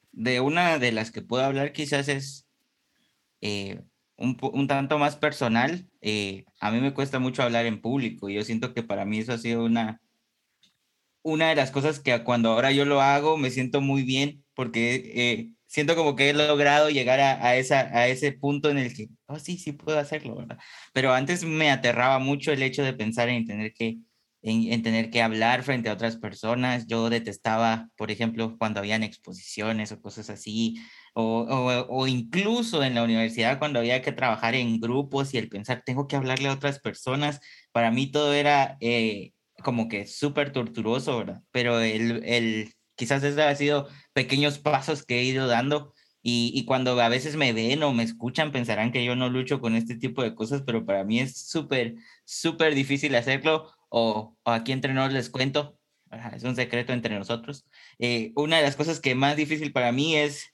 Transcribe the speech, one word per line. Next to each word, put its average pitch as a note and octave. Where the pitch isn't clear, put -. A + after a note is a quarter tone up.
de B2
una E3
de B2
las A2
que -
puedo B2+
hablar C#3
quizás C#3+
es, C#3
eh, G2
un B2
po-, C3+
un C#3
tanto C#3+
más D3
personal. C#3+
Eh, G2+
a G#2+
mí A#2+
me C#3
cuesta C#3
mucho B2+
hablar A#2
en A2
público A#2
y G2
yo G#2
siento A#2
que A#2
para G2+
mí G#2+
eso A2+
ha A#2
sido A#2
una, A2+
una D#3+
de D#3+
las C3+
cosas C#3+
que A#2+
cuando A#2
ahora B2+
yo C#3
lo C#3+
hago D3
me C3+
siento B2+
muy C#3
bien C3+
porque, A#2
eh, A#2
siento D3+
como D3+
que C#3
he D3
logrado D3
llegar C3
a, C3+
a B2
esa, C3
a A#2+
ese C3
punto C#3+
en C#3+
el B2+
que, G#2+
"Oh, D3
sí, F3
sí D#3
puedo D3+
hacerlo", C#3+
¿verdad? -
Pero C3
antes C#3
me D#3
aterraba B2+
mucho C#3
el C3+
hecho C3+
de C3+
pensar A2+
en A#2
tener G#2+
que, A2+
en, A2+
en A#2
tener A2+
que A#2
hablar A2+
frente B2
a G#2+
otras A2+
personas. A#2
Yo A2+
detestaba, A2+
por G#2+
ejemplo, A2+
cuando G#2+
habían G#2+
exposiciones G#2+
o G#2
cosas G#2
así, A2
o, A2+
o, B2+
o C3
incluso E3+
en C3
la A#2
universidad A2+
cuando C#3+
había B2
que D3
trabajar A#2
en A#2+
grupos C#3
y B2
el G2+
pensar, G#2
"Tengo C3+
que C#3+
hablarle C3
a C3+
otras C#3
personas", C#3+
para A#2
mí C3+
todo D3
era, C#3+
eh, A2+
como A#2
que G#2
súper C#3+
torturoso, A#2+
¿verdad? F#2+
Pero A#2+
el, A2+
el, A2
quizás C#3
eso C#3+
ha C#3+
sido C#3+
pequeños C#3+
pasos C#3+
que B2
he B2
ido C3
dando C#3
y, A#2+
y A#2+
cuando B2+
a A#2
veces C3+
me C3+
ven A#2+
o D3
me A#2
escuchan B2
pensarán A#2
que B2
yo B2
no B2+
lucho B2+
con A2+
este A#2
tipo B2
de A2
cosas, C3
pero A2+
para G2
mí A2
es -
súper, B2+
súper D#3+
difícil C#3
hacerlo. C3+
O, A2
o B2
aquí A#2
entre C3+
nos C3+
les C3
cuento, C#3
Ajá, A#2
es A2+
un B2
secreto A#2+
entre A2+
nosotros. A#2
Eh, A#2
una D3+
de D#3+
las C#3
cosas D#3
que C3
más C#3
difícil D3+
para B2
mí D3+
es D3